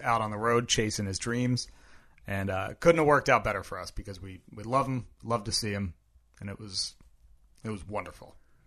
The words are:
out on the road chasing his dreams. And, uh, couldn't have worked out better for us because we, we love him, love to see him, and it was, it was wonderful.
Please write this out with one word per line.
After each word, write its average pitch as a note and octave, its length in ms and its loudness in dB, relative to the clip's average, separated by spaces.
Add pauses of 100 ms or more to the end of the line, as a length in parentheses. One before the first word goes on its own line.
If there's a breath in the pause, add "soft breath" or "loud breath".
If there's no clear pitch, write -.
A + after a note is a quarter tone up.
out A#2 160 2
on G#2+ 120 -2
the G#2 60 -6
road A#2 300 2
chasing G#2+ 380 0
his F#2+ 120 -4
dreams. B2 500 0 (600 soft breath)
And, G2 220 -2
uh, G2 220 -4 (100)
couldn't E3+ 160 8
have D#3 100 4
worked C#3+ 220 6
out A#2 160 6
better G2+ 180 -2
for F#2+ 160 -10
us F2 120 -10
because G2 300 -10
we, F#2+ 200 -14 (120)
we G#2 100 -14
love B2+ 220 2
him, B2+ 200 -4 (180)
love A2+ 220 0
to A2 80 -4
see G#2+ 180 0
him, G2 220 -2 (480)
and G2+ 80 -10
it G2 100 -12
was, F#2 340 -8 (720)
it A2+ 60 -8
was F#2+ 180 -8
wonderful. - 480 -10 (320)